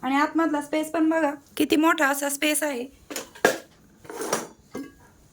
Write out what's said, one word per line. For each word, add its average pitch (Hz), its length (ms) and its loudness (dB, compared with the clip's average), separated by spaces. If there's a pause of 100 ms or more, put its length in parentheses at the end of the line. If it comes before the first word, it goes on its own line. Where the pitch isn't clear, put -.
आणि 262 140 -2
आतमधला 302 460 2
स्पेस 311 300 -2
पण 320 180 2
बघा, 320 220 2 (260)
किती 311 180 2
मोठा 311 320 4
असा 285 220 0
स्पेस 302 340 0
आहे. 269 220 -4 (2500)